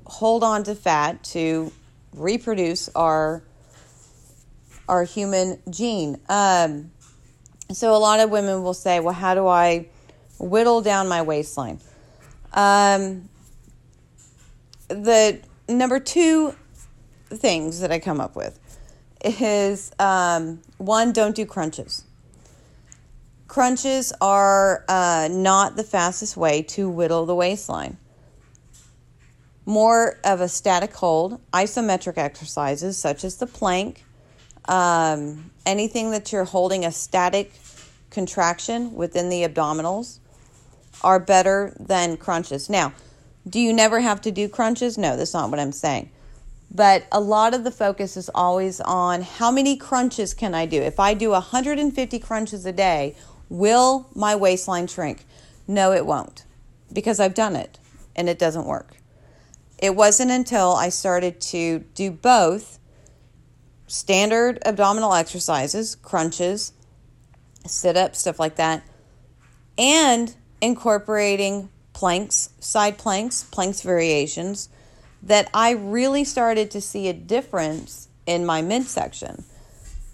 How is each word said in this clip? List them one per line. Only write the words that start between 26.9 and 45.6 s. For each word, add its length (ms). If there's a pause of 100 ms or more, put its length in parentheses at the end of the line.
the 80
waistline. 640 (1700)
More 580
of 160
a 80
static 460
hold, 460 (120)
isometric 640
exercises 800
such 280
as 120
the 100
plank, 580 (640)
um, 840 (160)
anything 460
that 200
you're 120
holding 400
a 80
static 600 (580)
contraction 840
within 340
the 180
abdominals 760 (800)
are 160
better 600
than 380
crunches. 540
Now, 220 (560)
do 120
you 120
never 280
have 220
to 80
do 180
crunches? 500
No, 180
that's 160
not 180
what 100